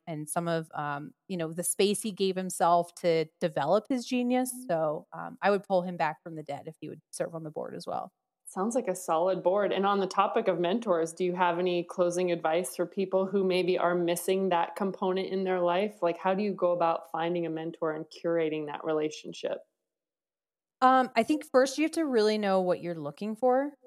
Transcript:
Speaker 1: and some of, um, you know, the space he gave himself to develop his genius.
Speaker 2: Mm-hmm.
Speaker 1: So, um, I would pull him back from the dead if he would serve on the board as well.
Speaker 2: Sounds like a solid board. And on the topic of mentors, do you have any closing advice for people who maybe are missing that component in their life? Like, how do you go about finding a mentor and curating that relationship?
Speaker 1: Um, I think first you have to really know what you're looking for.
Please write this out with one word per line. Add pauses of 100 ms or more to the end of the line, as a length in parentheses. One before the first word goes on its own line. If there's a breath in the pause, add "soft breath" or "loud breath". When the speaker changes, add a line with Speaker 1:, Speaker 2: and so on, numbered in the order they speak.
Speaker 1:
and
some
of,
um, (180)
you
know,
the
space
he
gave
himself
to (140)
develop
his
genius.
Speaker 2:
Mm-hmm.
Speaker 1:
So,
um,
I
would
pull
him
back
from
the
dead
if
he
would (100)
serve
on
the
board
as
well. (340)
Speaker 2:
Sounds
like
a
solid
board.
And
on
the
topic
of
mentors,
do
you
have
any
closing
advice
for
people
who
maybe
are
missing
that
component
in
their
life?
Like,
how
do
you
go
about
finding
a
mentor
and
curating
that
relationship? (1200)
Speaker 1:
Um,
I
think
first
you
have
to
really
know
what
you're
looking
for. (140)